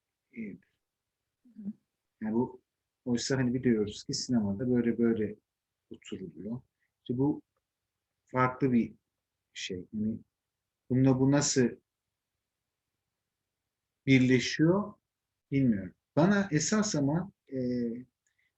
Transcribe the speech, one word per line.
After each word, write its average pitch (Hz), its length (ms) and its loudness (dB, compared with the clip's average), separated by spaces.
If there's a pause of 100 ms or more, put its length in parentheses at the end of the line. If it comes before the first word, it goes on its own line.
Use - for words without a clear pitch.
(380)
e, - 40 -8 (1800)
yani 110 120 -4
bu, - 280 -4 (440)
oysa 123 320 -2
hani 123 160 0
biliyoruz 113 500 0
ki 143 100 -8
sinemada 117 580 -2
böyle 117 260 0
böyle 107 380 0 (560)
oturuluyor. 123 680 -12 (420)
İşte 123 140 -6
bu 143 240 0 (840)
farklı 127 440 2
bir 113 220 2 (600)
şey. 90 400 -10
Yani 110 240 -4 (720)
bununla 127 300 4
bu 135 120 4
nasıl 135 380 2 (2250)
birleşiyor 135 880 2 (580)
bilmiyorum. 113 420 0 (220)
Bana 196 360 4
esas 196 440 0
ama, 156 360 -2 (220)
e, 131 60 -6 (1000)